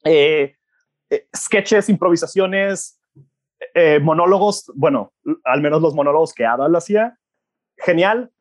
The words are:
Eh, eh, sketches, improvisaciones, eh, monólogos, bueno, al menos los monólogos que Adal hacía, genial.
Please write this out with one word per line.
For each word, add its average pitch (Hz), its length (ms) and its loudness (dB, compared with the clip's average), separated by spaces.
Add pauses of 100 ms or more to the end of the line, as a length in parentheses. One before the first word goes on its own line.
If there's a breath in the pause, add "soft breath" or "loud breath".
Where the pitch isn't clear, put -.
Eh, 151 500 0 (560)
eh, - 260 -4
sketches, 202 540 -2
improvisaciones, 190 1080 -2 (760)
eh, 151 260 4
monólogos, 180 720 0
bueno, 139 380 -2 (320)
al 131 160 0
menos 151 220 0
los 156 120 0
monólogos 147 380 0
que 117 140 -4
Adal 135 280 0
hacía, 208 440 -2 (580)
genial. 226 540 0 (100)